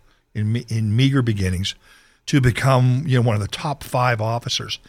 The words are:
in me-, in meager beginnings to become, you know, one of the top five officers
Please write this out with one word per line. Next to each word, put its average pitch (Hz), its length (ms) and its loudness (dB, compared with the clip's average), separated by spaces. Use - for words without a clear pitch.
in 107 180 -2
me-, 120 160 -4
in 110 260 -2
meager 135 280 4
beginnings 98 520 -2
to 151 140 2
become, 127 680 2
you 131 100 2
know, 120 100 4
one 110 100 2
of 104 40 0
the 98 80 -4
top - 340 -8
five 123 380 0
officers 117 580 -4